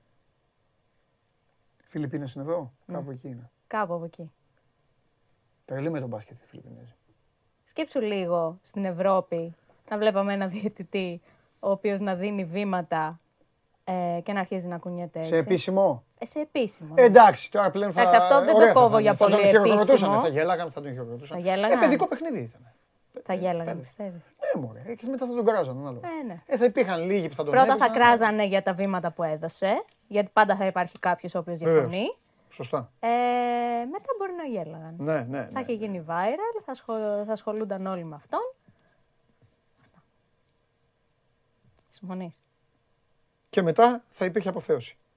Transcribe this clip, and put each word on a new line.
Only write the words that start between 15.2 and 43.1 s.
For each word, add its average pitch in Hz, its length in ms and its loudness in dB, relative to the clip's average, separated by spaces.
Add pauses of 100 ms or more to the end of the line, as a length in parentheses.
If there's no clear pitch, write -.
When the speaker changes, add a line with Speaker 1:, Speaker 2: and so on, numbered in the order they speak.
Speaker 1:
Σε 160 100 -2
Speaker 2:
έτσι. 165 140 2
Speaker 1:
επίσημο; 185 560 0 (140)
Speaker 2:
Ε, 240 80 -10
σε 302 140 -8
επίσημο, 208 560 -6
Speaker 1:
Ε, 269 40 6
Speaker 2:
ναι. 247 60 12
Speaker 1:
εντάξει, 226 440 8
τώρα 202 200 0
πλέον 202 220 -4
θα, 160 80 0
Speaker 2:
Εντάξει, - 200 6
αυτό 180 240 6
δεν - 60 2
το 214 60 6
Speaker 1:
ωραία 226 160 10
θα - 80 -
Speaker 2:
κόβω 240 80 8
Speaker 1:
ήταν. 214 120 4
Speaker 2:
για 208 140 4
Speaker 1:
Θα 208 100 4
τον 202 100 6
Speaker 2:
πολύ 202 120 4
Speaker 1:
χειροκροτούσαν, 208 500 6
Speaker 2:
επίσημο. 202 240 2
Speaker 1:
θα 180 80 0
γέλαγαν, 165 420 -2
θα 151 120 -12
τον 143 100 -10
χειροκροτούσαν. 123 440 -12
Speaker 2:
Θα 175 60 -8
γέλαγαν. 196 360 2
Speaker 1:
Ε, - 20 -2
παιδικό 294 280 4
παιχνίδι 277 320 -6
ήταν. 113 200 -12 (640)
Speaker 2:
Θα 190 120 -6
γέλαγαν, 180 320 -4
Speaker 1:
Παιδί. 170 140 -8
Speaker 2:
πιστεύεις; 175 420 -14 (320)
Speaker 1:
Ναι, 180 60 -4
μωρέ. 117 260 -10
Ε, 233 80 -10
και 226 120 -12
μετά 254 200 -4
θα 247 80 -8
τον 240 100 -2
κράζαν, 175 340 0
ανάλογα. 139 300 -10
Speaker 2:
Ε, 330 180 -8
ναι. 175 200 -12
Speaker 1:
Ε, 269 100 -2
θα 226 80 2
υπήρχαν 190 420 0
λίγοι 190 220 0
που 143 60 -10
θα - 100 -6
τον 143 80 -2
Speaker 2:
Πρώτα 262 140 8
θα 269 60 2
Speaker 1:
έβριζαν. 233 220 2
Speaker 2:
κράζανε 226 500 4
για 196 180 0
τα 190 120 -2
βήματα 180 380 -4
που - 100 -6
έδωσε, 165 600 -4 (240)
γιατί 202 240 -2
πάντα 202 240 4
θα 196 100 -2
υπάρχει 180 320 -4
κάποιος 180 360 -4
ο 185 40 -2
οποίος 170 240 -6
Speaker 1:
Βεβαίως. 165 160 4 (100)
Speaker 2:
διαφωνεί. 226 260 -4 (360)
Speaker 1:
Σωστά. 135 500 -8
Speaker 2:
Ε, 233 80 -2 (840)
μετά 381 180 -10 (100)
μπορεί 392 180 -6
να 339 80 -10
γέλαγαν. 160 540 -10
Speaker 1:
Ναι, 147 300 -2
ναι, 139 100 -6
Speaker 2:
Θα 117 140 -8
Speaker 1:
ναι, 262 80 -6
Speaker 2:
είχε 247 100 -10
Speaker 1:
ναι. 226 80 -4
Speaker 2:
γίνει 196 300 -8
viral, 302 560 -4
θα - 60 -14
ασχο-, 214 560 -6
θα 220 60 -6
ασχολούνταν 208 540 -6
όλοι 185 180 -8
με 156 100 -14
αυτόν. 285 260 -8 (3500)
Συμφωνείς; 185 500 -12 (1080)